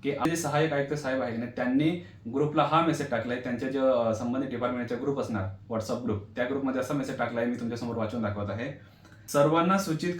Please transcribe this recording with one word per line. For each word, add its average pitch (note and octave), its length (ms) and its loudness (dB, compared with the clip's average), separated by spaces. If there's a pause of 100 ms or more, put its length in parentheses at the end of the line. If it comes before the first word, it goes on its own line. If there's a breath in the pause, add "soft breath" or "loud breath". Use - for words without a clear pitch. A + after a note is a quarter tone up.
की C#3 100 -2
जे D#3+ 240 0
सहाय्यक D3 360 2
आयुक्त C#3+ 220 0
साहेब C3 280 -2
आहे A#2 140 -4
ना, A#2+ 100 -4
त्यांनी C#3+ 600 2 (280 loud breath)
ग्रुपला D3 280 2
हा D#3 240 4
मेसेज C#3+ 240 0
टाकलाय, A#2+ 260 -2
त्यांचे B2 320 -4
जे, C3+ 100 -2
अ, A#2+ 360 4
संबंधित B2 360 -2
डिपार्टमेंटचे A#2+ 460 -2
ग्रुप C3+ 240 -2
असणार, G#2 540 -4
WhatsApp A2+ 280 -2
ग्रुप, G#2+ 340 -4
त्या B2 80 0
ग्रुपमध्ये C3 360 -2
असा D3 140 -2
मेसेज C3 240 -2
टाकलाय, A#2 260 -2
मी A#2+ 160 -2
तुमच्यासमोर A#2 360 -4
वाचून A2 260 -2
दाखवत G2+ 280 -2
आहे. A#2+ 300 -6 (480 loud breath)
"सर्वांना E3+ 500 6
सूचित F3 420 -2